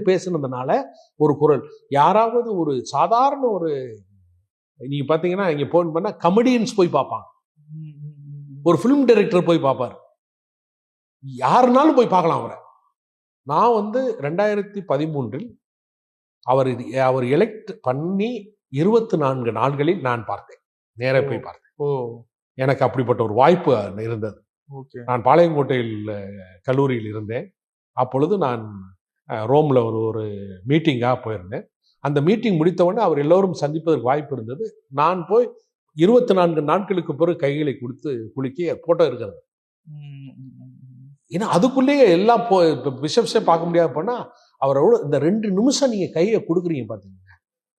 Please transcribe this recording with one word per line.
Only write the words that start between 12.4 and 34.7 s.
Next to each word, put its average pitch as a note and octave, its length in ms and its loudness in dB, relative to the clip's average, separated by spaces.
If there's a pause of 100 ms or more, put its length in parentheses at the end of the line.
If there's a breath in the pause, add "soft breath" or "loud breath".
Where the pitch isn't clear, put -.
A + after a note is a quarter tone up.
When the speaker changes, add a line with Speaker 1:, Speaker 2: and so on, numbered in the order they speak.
Speaker 1:
நான் F#3 320 2
வந்து A3 460 -2
ரெண்டாயிரத்தி G3+ 680 -2
பதிமூன்றில் D3 720 -4 (840)
அவர் C3 260 2
இது, B2 340 -4
அவர் C3 220 2
எலெக்ட் D#3+ 560 0
பண்ணி G3 720 -4 (140)
இருபத்தி G#3 480 2
நான்கு C3 360 0
நாட்களில் C#3+ 480 0
நான் A#2+ 240 -4
பார்த்தேன், - 340 -12 (340)
நேரா C3 280 0
போய் C3 180 -2
Speaker 2:
ஓ. - 20 -8
Speaker 1:
பார்த்தேன். - 360 -18
Speaker 2:
ஓ. B2 480 -6 (300)
Speaker 1:
எனக்கு C3 300 0
அப்படிப்பட்ட A#2+ 380 0
ஒரு G#2 120 -2
வாய்ப்பு C3 640 4
இருந்தது. A2 500 -8 (260)
Speaker 2:
ஓகே. C3+ 320 -18
Speaker 1:
நான் A#2+ 180 -2
பாளையங்கோட்டையில், B2+ 840 2
அஹ், G2 560 -12
கல்லூரியில் C3 420 0
இருந்தேன். A2 480 -8 (400)
அப்பொழுது C#3 460 -2
நான், A#2+ 320 -4 (580)
அஹ், A2 180 -6
ரோம்ல C3+ 380 4
ஒரு, A2+ 160 -4
ஒரு A2 220 -4 (460)
மீட்டிங்காக B2+ 560 2
போயிருந்தேன். G#2+ 400 -10 (340)
அந்த C#3+ 220 -2
மீட்டிங் G3 380 0
முடித்தவுடனே F3+ 420 2
அவர் E3+ 180 2
எல்லோரும் F3 340 2
சந்திப்பதற்கு D3+ 540 -2
வாய்ப்பு C#3+ 280 -2
இருந்தது. C3 540 -10